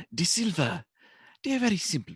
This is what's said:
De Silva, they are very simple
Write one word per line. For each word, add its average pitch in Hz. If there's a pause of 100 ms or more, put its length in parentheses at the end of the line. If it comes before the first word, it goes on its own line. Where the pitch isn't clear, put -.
(140)
De 117
Silva, 170 (580)
they 269
are 262
very 233
simple 156